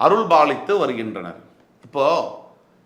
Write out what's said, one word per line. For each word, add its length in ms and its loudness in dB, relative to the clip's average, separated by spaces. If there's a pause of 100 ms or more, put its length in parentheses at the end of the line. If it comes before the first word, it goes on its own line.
அருள்பாலித்து 640 2 (100)
வருகின்றனர். 560 -6 (480)
இப்போ 180 -2 (800)